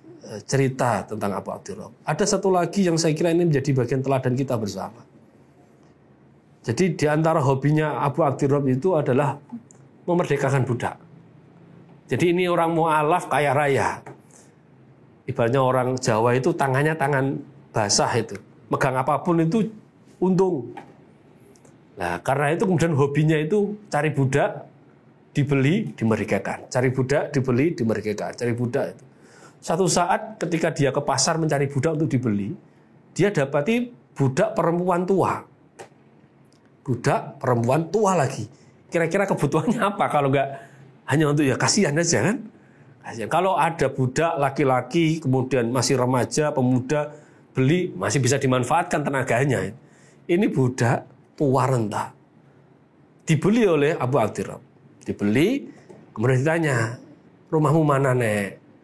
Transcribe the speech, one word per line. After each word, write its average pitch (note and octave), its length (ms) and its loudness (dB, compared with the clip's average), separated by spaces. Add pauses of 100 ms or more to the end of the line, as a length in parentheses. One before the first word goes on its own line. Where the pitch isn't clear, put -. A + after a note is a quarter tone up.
(280)
eh, G#2+ 160 -12
cerita B2 600 0
tentang G2+ 320 -6
Abu F#2+ 160 -8
Abdurrahman. - 500 -14
Ada F3+ 340 0
satu F#3+ 120 0
lagi F3+ 340 2
yang E3 160 2
saya D#3+ 140 2
kira E3 180 0
ini F3 160 2
menjadi C#3+ 240 2
bagian C3 320 0
teladan C3 300 0
kita B2+ 240 -2
bersama. G2+ 480 -8 (1600)
Jadi E3 320 0
diantara D#3+ 400 2
hobinya C#3 640 2
Abu D3 240 0
Abdurrahman C3+ 480 2
itu E3+ 220 0
adalah C#3 420 0 (640)
memerdekakan C#3+ 640 0
budak. - 320 -6 (1080)
Jadi D#3 280 0
ini F3+ 120 0
orang E3 280 0
mu'alaf D#3+ 520 2
kaya C#3 280 2
raya. C#3 480 0 (1200)
Ibaratnya B2+ 320 0
orang B2+ 400 2
Jawa A#2+ 360 2
itu D#3+ 200 0
tangannya C#3+ 400 0
tangan C#3+ 440 -2 (320)
basah A2+ 440 0
itu. G#2+ 200 -2 (360)
Megang C3+ 240 0
apapun D3+ 480 0
itu F#3+ 240 2 (560)
untung. F3+ 480 0 (1300)
Nah, F2 240 -4
karena C#3+ 320 0
itu G3+ 80 -2
kemudian E3 320 2
hobinya D3 400 2
itu G3+ 400 0 (160)
cari D3 240 0
budak, C#3 520 0 (680)
dibeli, C#3+ 600 0
dimerdekakan. G#2 760 -2
Cari C3 240 0
budak, C#3+ 400 -2
dibeli, C3 400 0
dimerdekakan. G#2+ 640 -4
Cari A#2+ 160 -2
budak A#2+ 400 -4
itu. - 80 -20 (560)
Satu F3+ 320 -2
saat F#3 480 0
ketika E3 320 -2
dia C3+ 240 0
ke C#3+ 80 0
pasar C#3 320 0
mencari D3 320 0
budak D3 320 -2
untuk D#3+ 80 0
dibeli, A2+ 480 -2 (560)
dia G3+ 240 0
dapati D#3 560 0 (240)
budak C#3 400 0
perempuan F3 480 0
tua. F3+ 400 0 (1400)
Budak C3+ 480 -2
perempuan B2+ 560 0
tua G3 240 2
lagi. C3 320 -2 (400)
Kira-kira F3 400 0
kebutuhannya E3 560 0
apa G3 240 0
kalau C#3 240 0
nggak C#3 160 2 (600)
hanya D3 240 2
untuk, D3 160 2
ya A#2+ 80 2
kasihan C#3+ 400 0
aja D#3 360 2
kan? B3 60 -4 (600)
Kasihan. G#2+ 320 -10
Kalau F3+ 240 2
ada D#3+ 320 0
budak C3+ 480 0
laki-laki, C#3+ 880 0
kemudian B2+ 480 0
masih C3 240 0
remaja, B2+ 560 0
pemuda, C3+ 640 0 (400)
beli, D3+ 400 2
masih G2+ 240 -2
bisa B2 160 2
dimanfaatkan C#3+ 720 0
tenaganya. B2 640 0 (560)
Ini F3+ 240 2
budak B2+ 560 0 (320)
tua C3+ 280 2
renta. A2+ 440 -2 (1120)
Dibeli G3+ 440 2
oleh D3+ 280 2
Abu C3 240 0
Abdurrahman. G2 440 -4 (400)
Dibeli, A#2+ 600 0 (480)
kemudian B2+ 320 0
ditanya, C#3 560 0 (520)
"Rumahmu D#3+ 360 2
mana, C3+ 240 2
Nek? G#2+ 480 0 (240)